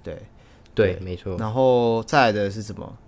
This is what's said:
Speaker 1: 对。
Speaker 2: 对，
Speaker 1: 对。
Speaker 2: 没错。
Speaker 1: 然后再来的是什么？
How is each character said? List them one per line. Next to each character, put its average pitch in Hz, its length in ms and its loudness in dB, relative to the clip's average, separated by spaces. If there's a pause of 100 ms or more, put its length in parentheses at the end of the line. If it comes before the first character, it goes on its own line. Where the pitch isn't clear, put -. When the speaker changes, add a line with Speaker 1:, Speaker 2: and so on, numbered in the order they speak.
Speaker 1:
对。 82 160 -10 (560)
Speaker 2:
对， 92 200 2
Speaker 1:
对。 87 80 -10
Speaker 2:
没 90 140 -8
错。 92 220 -8
Speaker 1:
然 110 140 -4
后 120 520 2
再 135 240 4
来 107 40 4
的 101 180 0
是 104 140 -8
什 101 100 -10
么？ - 240 -14 (100)